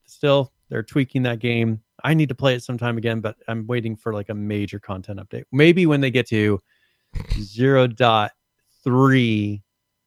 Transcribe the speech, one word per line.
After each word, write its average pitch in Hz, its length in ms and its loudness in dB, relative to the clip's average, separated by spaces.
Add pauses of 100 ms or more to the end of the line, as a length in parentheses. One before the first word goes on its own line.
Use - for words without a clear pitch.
still, 139 460 0 (180)
they're 117 140 -6
tweaking 131 400 -2
that 120 160 -2
game. 117 420 -2 (220)
I 147 100 0
need 156 160 2
to 127 60 -8
play 135 180 0
it 123 100 -6
sometime 120 340 -4
again, 113 240 -2
but 107 160 -6 (100)
I'm 113 180 -6
waiting 113 300 -4
for, 110 180 -8
like, 104 160 -8
a 110 60 -10
major 104 440 -6
content 98 400 -12
update. 107 320 -14
Maybe 170 340 4
when 147 160 2
they 135 100 0
get 120 160 0
to 107 340 0 (800)
zero 127 480 2
dot 110 460 2 (500)
three 120 800 2 (440)